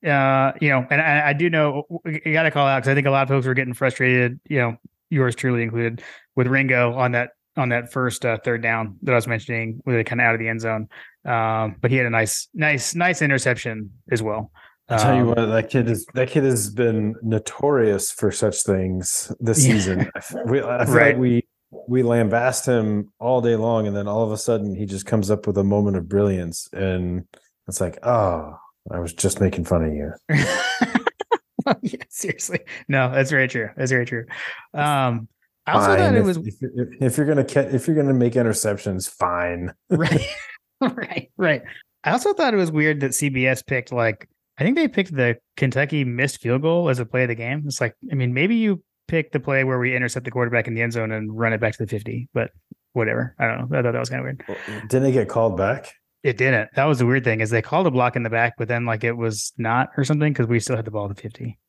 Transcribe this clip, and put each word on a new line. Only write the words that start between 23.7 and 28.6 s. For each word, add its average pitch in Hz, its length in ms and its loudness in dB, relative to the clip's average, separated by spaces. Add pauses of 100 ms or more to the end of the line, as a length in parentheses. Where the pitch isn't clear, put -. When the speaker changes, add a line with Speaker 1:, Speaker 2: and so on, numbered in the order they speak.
Speaker 2:
and 101 80 -2
then 101 140 -4
all 107 140 0
of 107 100 -2
a 107 60 -4
sudden 104 360 -2
he 101 120 -6
just 95 180 -6
comes 104 260 0
up 107 160 0
with 98 120 0
a 98 60 2
moment 101 340 2
of 82 100 -6
brilliance, 95 640 0
and 90 540 -2 (400)
it's - 160 -6
like, 85 200 -6
"Oh, 90 520 0 (360)